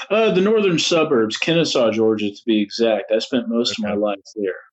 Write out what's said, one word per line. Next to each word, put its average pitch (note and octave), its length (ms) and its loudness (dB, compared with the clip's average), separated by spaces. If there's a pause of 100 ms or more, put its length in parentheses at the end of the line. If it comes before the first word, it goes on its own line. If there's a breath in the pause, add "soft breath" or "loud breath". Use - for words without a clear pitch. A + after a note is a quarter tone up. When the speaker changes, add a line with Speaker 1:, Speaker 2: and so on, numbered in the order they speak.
Speaker 1:
Uh, A3 240 2
the F3+ 80 2
northern G3+ 380 2
suburbs, C#3+ 580 0
Kennesaw, D#3+ 560 0
Georgia, G#2+ 380 0
to G2+ 160 -14
be A2 160 2
exact. G#2+ 500 -2
I A2 60 2
spent A2+ 300 -4
most A#2 240 -2
of A2+ 120 -6
my G2+ 60 -4
Speaker 2:
Okay. G#2 80 -2
Speaker 1:
life G#2 200 -2 (180)
there. G2 180 -4 (180)